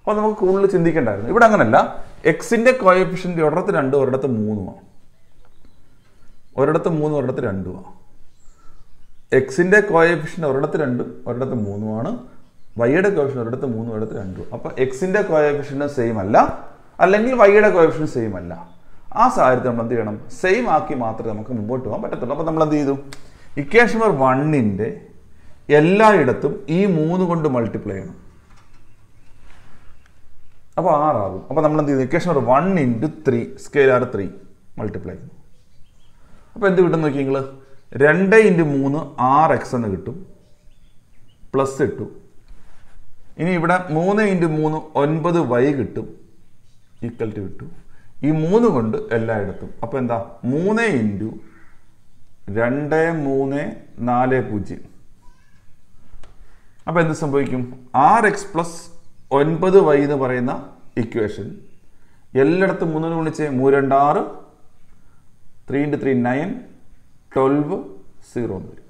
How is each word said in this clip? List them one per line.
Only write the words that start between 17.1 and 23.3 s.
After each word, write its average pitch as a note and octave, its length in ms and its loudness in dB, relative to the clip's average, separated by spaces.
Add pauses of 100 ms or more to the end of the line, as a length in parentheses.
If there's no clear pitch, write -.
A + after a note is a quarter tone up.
y-യുടെ G#3 300 8
coefficient D#3 400 4
same A2 240 -2
അല്ല. F2 120 -10 (680)
ആ A#3 40 8 (120)
സാഹചര്യത്തിൽ B2+ 340 4
നമ്മൾ A#2 140 -2
എന്ത് A#2 100 -2
ചെയ്യണം? G#2+ 240 -4 (220)
same G#3+ 340 2
ആക്കി D3+ 200 0 (100)
മാത്രമേ A2+ 280 -6
നമുക്ക് G#2+ 260 -8
മുമ്പോട്ട് A#2+ 280 -4
പോകാൻ A2+ 180 -6
പറ്റത്തുള്ളൂ. A#2+ 320 -6
അപ്പോൾ D#3+ 140 -4
നമ്മൾ D#3+ 160 2
എന്ത് D3+ 120 2
ചെയ്തു? C#3 160 0 (680)